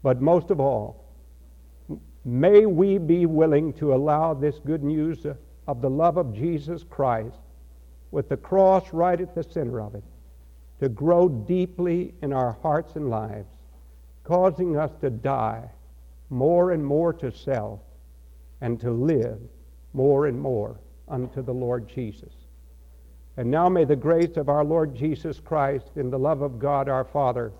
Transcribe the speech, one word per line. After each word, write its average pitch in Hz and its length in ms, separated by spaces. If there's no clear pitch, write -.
But 127 200
most 170 280
of 180 100
all, 123 460
may 170 420
we 196 320
be 170 300
willing 156 460
to 147 200
allow 151 400
this 143 320
good 156 160
news 151 460
of 127 140
the 135 80
love 160 280
of 139 160
Jesus 156 560
Christ, 120 480
with 143 200
the 139 80
cross 190 560
right 175 260
at 180 160
the 165 80
center 131 380
of 107 120
it, - 100
to 139 100
grow 170 380
deeply 175 960
in 139 100
our 123 200
hearts 160 320
and 151 140
lives, 107 400
causing 180 540
us 151 140
to 139 100
die 113 580
more 170 400
and 160 120
more 156 300
to 135 180
self 110 500
and 120 180
to 120 100
live 120 480
more 139 340
and 127 120
more 110 400
unto 127 340
the 123 120
Lord 123 340
Jesus. - 460
And 120 140
now 170 180
may 175 160
the 143 100
grace 165 420
of 143 120
our 147 140
Lord 151 320
Jesus 143 440
Christ 139 560
and 127 160
the 135 80
love 139 220
of 131 180
God 139 300
our 131 160
Father 123 540